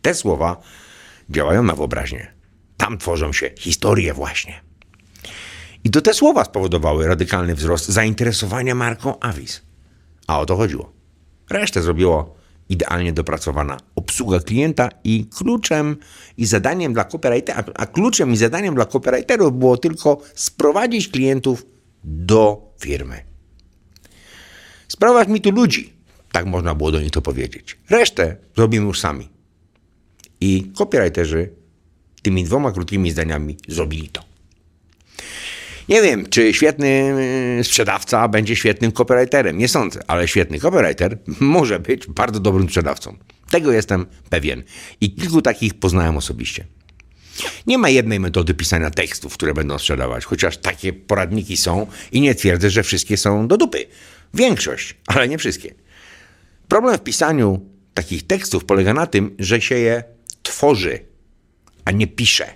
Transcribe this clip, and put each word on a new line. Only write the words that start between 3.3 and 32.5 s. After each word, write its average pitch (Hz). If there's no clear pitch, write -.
się 67
historie 92
właśnie. -
I 107
to 147
te 220
słowa 294
spowodowały 80
radykalny 87
wzrost 80
zainteresowania 110
marką 123
Avis. 80
A 73
o 73
to 90
chodziło. 95
Resztę -
zrobiło 82
idealnie 87
dopracowana 73
obsługa 95
klienta 131
i 110
kluczem 160
i 117
zadaniem 127
dla 110
copywritera, 120
a, -
a 117
kluczem 185
i 113
zadaniem 156
dla 120
copywriterów 131
było 127
tylko 147
sprowadzić 202
klientów 131
do 104
firmy. 67
„Sprowadź 226
mi 214
tu 202
ludzi”, 208
tak 85
można 87
było 76
do 78
nich 76
to 76
powiedzieć. -
„Resztę 202
zrobimy 110
już 95
sami”. 71
I 95
copywriterzy 85
tymi 92
dwoma 123